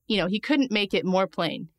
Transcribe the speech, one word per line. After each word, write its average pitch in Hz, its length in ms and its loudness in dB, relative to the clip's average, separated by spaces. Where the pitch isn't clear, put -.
you 220 100 0
know, 170 100 2
he 208 120 -2
couldn't 277 320 0
make 208 220 0
it 180 120 2
more 185 200 2
plain. 165 540 -4